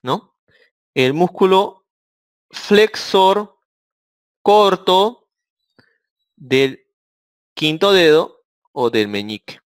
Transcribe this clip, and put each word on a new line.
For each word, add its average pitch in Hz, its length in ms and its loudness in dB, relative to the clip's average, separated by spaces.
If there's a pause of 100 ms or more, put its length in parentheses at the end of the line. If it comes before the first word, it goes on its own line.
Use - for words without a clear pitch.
¿no? 143 340 -8 (580)
El 135 200 0
músculo 190 720 -2 (640)
flexor 208 1080 -2 (840)
corto 196 880 0 (1040)
del 131 500 -2 (680)
quinto 160 380 -2
dedo 165 520 2 (280)
o 120 180 -4
del 110 180 -2
meñique. 104 520 -12 (120)